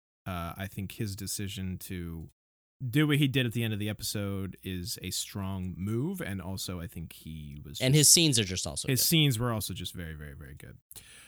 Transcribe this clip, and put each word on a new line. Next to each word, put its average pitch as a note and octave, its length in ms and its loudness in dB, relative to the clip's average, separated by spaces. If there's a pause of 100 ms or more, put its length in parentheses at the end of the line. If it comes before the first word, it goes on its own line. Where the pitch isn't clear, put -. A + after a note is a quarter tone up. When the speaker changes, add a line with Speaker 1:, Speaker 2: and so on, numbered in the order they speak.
(260)
Speaker 1:
Uh, F2 320 -6
I G2 100 -6
think G2+ 260 -6
his G2+ 220 -4
decision G2 640 -6
to E2+ 480 -8 (580)
do D3 200 4
what D3 100 6
he D3 100 6
did C3 180 2
at A2 80 0
the A#2 100 2
end A2 100 0
of G2+ 60 -2
the G#2 80 0
episode G2 760 -4
is F#2 380 -4
a G2 100 -6
strong F#2+ 680 -4
move, A#2+ 440 -2
and F#2+ 200 -4
also F2+ 400 -6
I E2+ 60 -8
think - 260 -10
he D2+ 500 -12
was D2 160 -12
Speaker 2:
And C3 140 4
Speaker 1:
just D#3 60 8
Speaker 2:
his C#3+ 120 8
scenes D3+ 280 8
are A2 40 4
just F#2 240 -2
also - 200 -4
Speaker 1:
his C3 140 2
Speaker 2:
good. - 60 4
Speaker 1:
scenes D3 320 6
were A#2+ 140 0
also G2+ 200 -4
just F2+ 200 -8
very, D#2+ 220 -8
very, D2 180 -12
very C#2+ 220 -14
good. - 200 -16 (520)